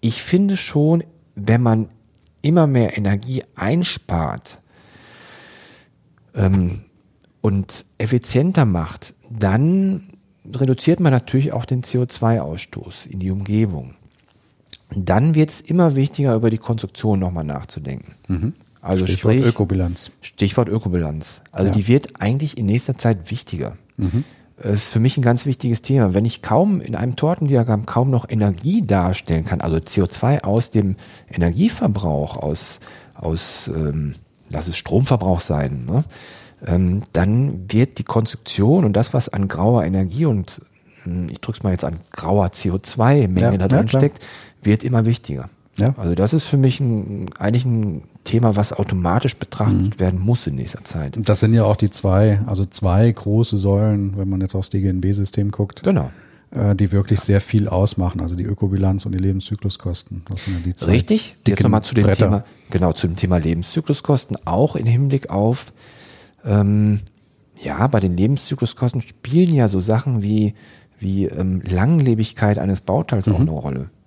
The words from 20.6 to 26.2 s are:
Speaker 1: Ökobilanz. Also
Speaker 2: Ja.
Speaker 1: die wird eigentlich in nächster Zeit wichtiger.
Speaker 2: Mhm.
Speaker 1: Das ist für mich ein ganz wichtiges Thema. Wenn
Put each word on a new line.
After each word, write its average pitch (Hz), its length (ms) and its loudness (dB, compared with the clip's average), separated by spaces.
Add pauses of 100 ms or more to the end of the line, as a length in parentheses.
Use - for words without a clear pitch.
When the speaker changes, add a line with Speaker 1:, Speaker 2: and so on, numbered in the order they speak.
Speaker 1:
Ökobilanz. 87 720 -4 (100)
Also 95 180 0
Speaker 2:
Ja. 92 40 0
Speaker 1:
die 101 140 0
wird 131 340 2
eigentlich 135 360 -2
in 113 100 -2
nächster 123 300 0
Zeit 104 340 0
wichtiger. 71 460 -8 (200)
Speaker 2:
Mhm. 104 260 0 (380)
Speaker 1:
Das 101 120 -2
ist 101 160 0
für 113 100 0
mich 120 180 2
ein 139 60 0
ganz 120 220 2
wichtiges 123 360 -2
Thema. 120 320 2
Wenn 101 120 2